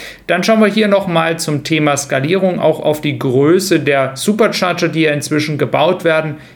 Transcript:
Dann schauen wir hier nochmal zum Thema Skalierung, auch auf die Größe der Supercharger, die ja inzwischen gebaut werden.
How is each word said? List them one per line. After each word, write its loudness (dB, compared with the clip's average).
Dann 0
schauen 4
wir 6
hier 2
nochmal 0
zum -4
Thema 0
Skalierung, -2
auch 0
auf -2
die -4
Größe 2
der 0
Supercharger, 0
die -2
ja 2
inzwischen -2
gebaut 0
werden. 0